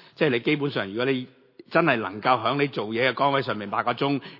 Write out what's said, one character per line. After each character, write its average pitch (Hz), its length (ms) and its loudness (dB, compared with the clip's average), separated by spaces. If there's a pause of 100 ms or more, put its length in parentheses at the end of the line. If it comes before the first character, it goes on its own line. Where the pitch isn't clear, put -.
(160)
即 165 100 2
係 151 40 4
你 117 120 2
基 151 140 2
本 143 140 -2
上， 117 180 -4
如 95 80 -8
果 123 100 -2
你 127 220 -2 (440)
真 170 140 4
係 139 100 4
能 104 260 -4
夠 127 180 4
響 123 220 0
你 143 60 4
做 110 200 -6
嘢 113 220 0
嘅 120 40 0
崗 139 180 2
位 139 100 2
上 117 160 -4
面 101 120 -8
八 110 120 -2
個 120 120 0
鐘， 139 280 0 (180)